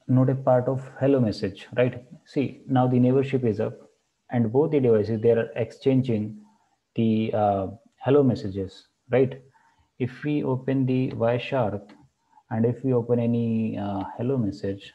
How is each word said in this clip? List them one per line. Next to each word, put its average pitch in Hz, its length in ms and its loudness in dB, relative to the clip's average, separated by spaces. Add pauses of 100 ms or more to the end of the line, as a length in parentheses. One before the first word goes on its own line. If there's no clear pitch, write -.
not 131 220 4
a 135 60 0
part 127 340 2
of 135 180 -4 (140)
hello 135 180 4
message, 104 480 -2 (120)
right? 127 260 0 (220)
See, - 400 -4
now 127 200 2
the 127 120 2
neighborship 131 460 2
is 110 140 0
up 113 200 -4 (520)
and 113 220 0
both 147 200 2
the 147 80 2
devices, 110 420 2
they 117 80 6
are 113 260 2
exchanging 120 800 -2 (580)
the, 110 380 0
uh, 101 360 0 (360)
hello 139 180 4
messages, 98 680 -4 (220)
right? 127 300 2 (580)
If - 260 -8
we 147 200 -2
open 135 400 -2
the 131 280 -2
Wireshark 117 760 -2 (640)
and 113 160 0
if 123 180 -4
we 131 80 0
open 120 260 0
any, 117 600 -2
uh, 101 240 -6 (160)
hello 127 180 -2
message, 98 580 -6